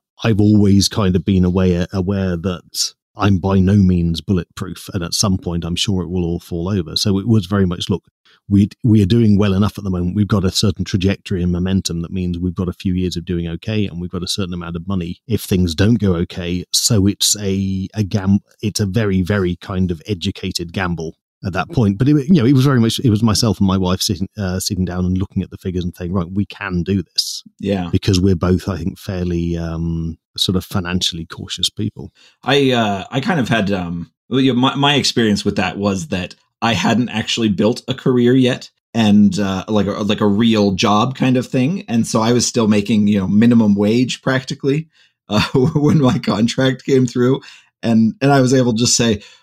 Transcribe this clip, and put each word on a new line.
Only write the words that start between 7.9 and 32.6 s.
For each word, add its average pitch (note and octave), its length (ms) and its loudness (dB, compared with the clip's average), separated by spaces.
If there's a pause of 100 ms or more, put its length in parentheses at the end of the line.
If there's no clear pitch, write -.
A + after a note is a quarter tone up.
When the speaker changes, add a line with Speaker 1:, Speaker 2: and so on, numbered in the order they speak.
Speaker 1:
"Look, F2+ 140 -2 (440)
we, G2+ 200 4 (160)
we G#2+ 180 6
are F#2+ 40 4
doing G#2+ 300 4
well G2 180 2
enough G2+ 220 0
at G2 80 -12
the G2 60 -4
moment. F2+ 240 -4
We've G2+ 140 0
got G2 160 2
a F#2 80 0
certain F#2+ 320 -2
trajectory F#2+ 580 -2
and F2+ 80 0
momentum F2 520 -2
that E2+ 100 -10
means F2 260 -4
we've F2 160 -4
got F2+ 140 -4
a E2+ 40 -6
few F#2 220 -4
years F2+ 220 -2
of E2+ 80 -8
doing E2+ 240 -4
okay, G2+ 380 -4
and F2 140 -10
we've F2+ 100 -8
got F2+ 120 -8
a F2 60 -8
certain F2+ 260 -6
amount E2+ 220 -8
of E2+ 100 -8
money F2 400 -6
if G#2 160 -2
things F2+ 320 0
don't G#2 220 2
go G2 180 0
okay." F2 580 -4
So G2+ 360 2
it's - 320 -2
a, F#2+ 540 -2
a G#2+ 100 -2
gam-, G2 360 0 (220)
it's G#2+ 180 -4
a G#2 60 0
very, F#2+ 360 0
very F2+ 340 0
kind F#2 340 -4
of D#2+ 160 -6
educated F2+ 640 -6
gamble F2 440 -6 (280)
at F#2+ 80 -4
that E2+ 180 -4
point. G#2 280 2
But C3 100 2
it, D3 200 2
you F#3+ 60 6
know, C3+ 100 4
it C3 80 6
was C3 120 4
very C3+ 160 4
much, A2+ 200 2
it B2+ 100 4
was G#2 120 2
myself A2 360 2
and G2+ 80 2
my F#2+ 120 2
wife F2+ 220 -2
sitting, F2+ 360 -4
uh, F#2 240 -4
sitting F#2 240 -4
down F2+ 200 -4
and F#2 140 0
looking F#2+ 240 -4
at - 80 -10
the F#2 80 -16
figures F2+ 260 -6
and F2 100 -6
saying, F2+ 180 -8
"Right, F#2 180 -2
we G2 160 -2
can F#2 380 -6
do F#2+ 180 0
this." - 400 -8 (160)
Speaker 2:
Yeah. G2 320 -4
Speaker 1:
Because F#2+ 300 0
we're F#2+ 160 2
both, F2+ 320 0
I F#2+ 80 -4
think, F2+ 220 -8
fairly, F2 580 -4
um, E2 640 -6 (180)
sort F#2+ 200 -2
of F2+ 80 -2
financially F2 640 -4
cautious - 420 -8
people. - 440 -8 (300)
Speaker 2:
I, C3+ 280 2